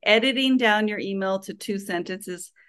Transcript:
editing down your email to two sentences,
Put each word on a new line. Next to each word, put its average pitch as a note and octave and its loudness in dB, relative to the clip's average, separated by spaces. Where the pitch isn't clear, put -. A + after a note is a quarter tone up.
editing B3+ 4
down G#3+ 4
your G#3 -4
email F#3+ -2
to G3 -12
two G3 -6
sentences, F#3 -8